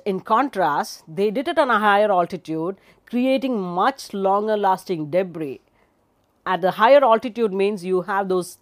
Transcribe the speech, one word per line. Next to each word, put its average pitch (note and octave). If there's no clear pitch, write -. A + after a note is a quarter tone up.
in F#3+
contrast, G3+
they G3
did C4
it E4
on C#4+
a A3
higher G#3
altitude, E3+
creating B3+
much F#3+
longer G3+
lasting F#3
debris. D#3+
At F3+
the F#3
higher C4
altitude A3+
means G3
you F#3
have F#3+
those F3+